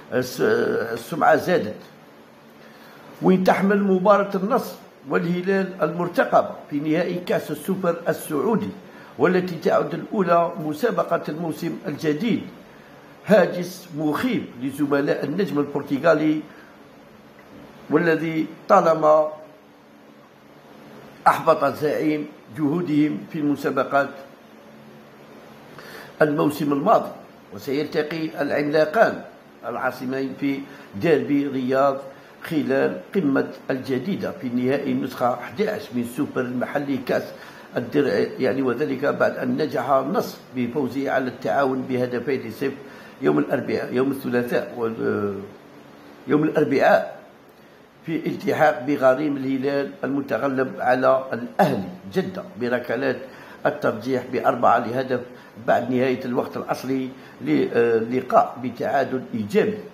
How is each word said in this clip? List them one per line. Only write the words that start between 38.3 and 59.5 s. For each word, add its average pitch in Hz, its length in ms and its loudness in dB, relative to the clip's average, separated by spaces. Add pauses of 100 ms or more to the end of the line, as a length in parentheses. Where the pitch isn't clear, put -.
يعني 131 240 0
وذلك 131 420 0
بعد 131 320 0
أن 127 200 -2
نجح 135 340 -2
النصر 143 480 0 (180)
بفوزه 127 540 -2
على 131 180 0
التعاون 131 600 0
بهدفين 123 520 -2
لصفر 117 300 -6 (520)
يوم 147 160 2
الأربعاء، 127 540 -2
يوم 131 180 2
الثلاثاء 123 680 -2
وال-، 113 580 -2 (920)
يوم 151 180 4
الأربعاء 143 760 2 (840)
في 165 200 -4
التحاق 135 600 0
بغريم 143 500 2
الهلال 135 540 -2 (140)
المتغلب 131 760 -2
على 131 540 4
الأهلي 120 560 0 (260)
جدة - 280 -4 (180)
بركلات 123 560 -2 (500)
الترجيح 123 640 -2
بأربعة 120 460 4
لهدف 123 420 -2 (460)
بعد 120 240 2
نهاية 127 340 2
الوقت 127 320 -4
الأصلي 131 520 -4 (320)
للقاء 120 1200 2
بتعادل 131 600 -2 (120)
إيجابي. 120 440 0 (160)